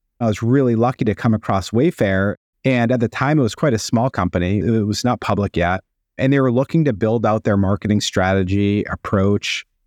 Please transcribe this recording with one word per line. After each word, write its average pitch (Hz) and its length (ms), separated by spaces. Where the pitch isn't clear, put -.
I 120 60
was 104 140
really 123 340
lucky 120 280
to 104 120
come 117 180
across 101 380
Wayfair. 104 640
And 120 260
at 123 120
the 113 80
time, 147 280
it 147 40
was 113 140
quite 147 180
a 110 60
small 120 300
company. 92 500
It 110 260
was 104 180
not 123 160
public 101 380
yet. 87 260
And 131 140
they 139 80
were 131 140
looking 139 320
to 139 80
build 110 320
out 107 180
their 104 140
marketing 101 420
strategy, 98 840
approach, - 800